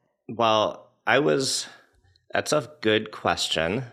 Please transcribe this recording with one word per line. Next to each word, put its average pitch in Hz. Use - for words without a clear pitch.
Well, 110
I 117
was, 143
that's -
a 147
good 107
question 87